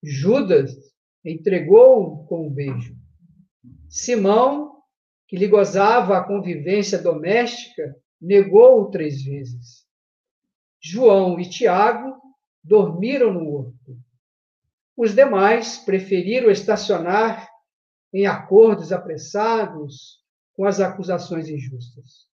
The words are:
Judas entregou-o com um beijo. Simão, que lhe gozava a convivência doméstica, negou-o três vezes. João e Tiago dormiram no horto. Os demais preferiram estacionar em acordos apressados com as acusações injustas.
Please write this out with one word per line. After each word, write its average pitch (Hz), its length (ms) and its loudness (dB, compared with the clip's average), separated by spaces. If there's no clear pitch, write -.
Judas 151 880 -2
entregou-o 180 1040 4
com 165 200 -8
um 143 40 -10
beijo. 131 440 -10
Simão, 240 920 0
que 185 100 -12
lhe 196 100 0
gozava 202 720 2
a 208 60 -2
convivência 185 760 -4
doméstica, 165 960 -4
negou-o 202 680 6
três 147 320 -6
vezes. 127 640 -14
João 185 600 2
e 180 100 -10
Tiago 226 680 -2
dormiram 202 720 0
no 160 160 -8
horto. 131 480 -12
Os 220 200 -2
demais 226 640 2
preferiram 196 720 -2
estacionar 202 1000 -4
em 196 140 0
acordos 190 640 2
apressados 175 1300 -8
com 196 120 -6
as 196 140 -2
acusações 180 680 -6
injustas. 131 880 -16